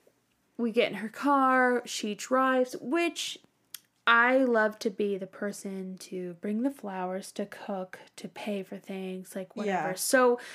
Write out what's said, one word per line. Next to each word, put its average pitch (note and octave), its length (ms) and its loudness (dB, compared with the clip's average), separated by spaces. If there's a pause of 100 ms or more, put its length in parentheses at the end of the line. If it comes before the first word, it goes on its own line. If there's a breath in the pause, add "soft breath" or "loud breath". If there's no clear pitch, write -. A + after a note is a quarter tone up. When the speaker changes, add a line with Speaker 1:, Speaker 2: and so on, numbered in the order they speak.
(560 soft breath)
Speaker 1:
We A#3 140 -2
get A3+ 180 4
in G3+ 160 -6
her A3 60 -8
car. C4 760 4
She - 300 -4
drives, C4 680 2
which E4+ 580 -2 (680)
I A#3+ 320 6
love A3 400 4
to A#3 100 -4
be G3+ 300 -2
the F#3+ 80 -8
person F#3+ 720 -8 (100)
to F3+ 320 -8
bring G#3 220 -2
the C#4 80 0
flowers, F#3+ 640 -6
to G3+ 120 -4
cook, F#3+ 540 -8 (180)
to F#3+ 120 -14
pay G3+ 340 -6
for F#3+ 160 -12
things, F#3 580 -10
like, F#3 200 -10
whatever. F#3 320 -2
Speaker 2:
Yeah. F#3 60 -2
Speaker 1:
So B3 460 4 (140 loud breath)